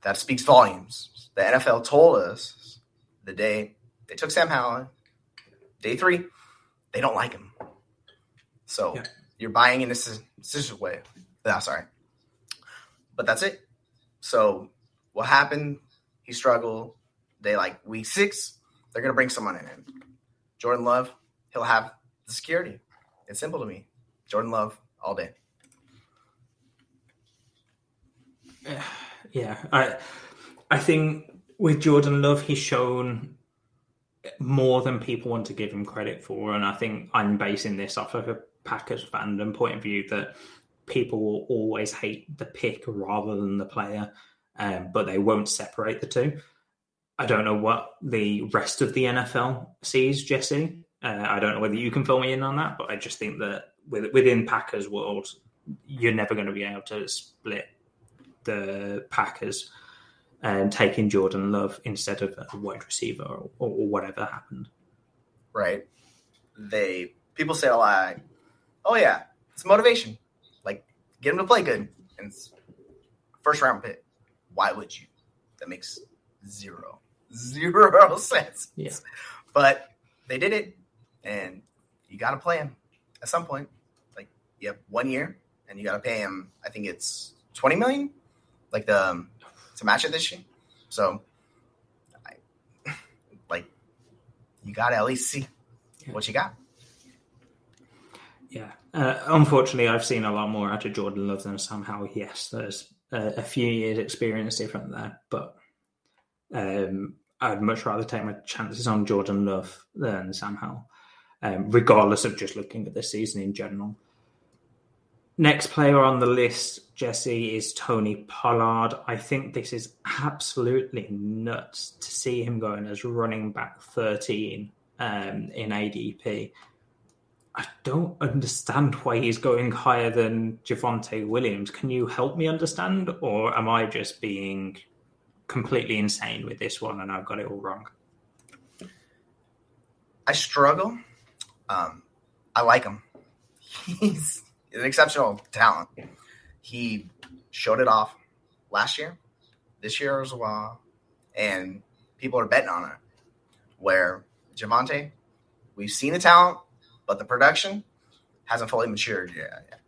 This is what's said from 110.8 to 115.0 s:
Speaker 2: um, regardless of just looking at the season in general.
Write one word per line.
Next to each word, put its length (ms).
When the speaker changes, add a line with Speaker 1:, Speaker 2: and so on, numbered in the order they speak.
Speaker 2:
um, 280
regardless 540
of 120
just 200
looking 300
at 80
the 80
season 400
in 120
general. 420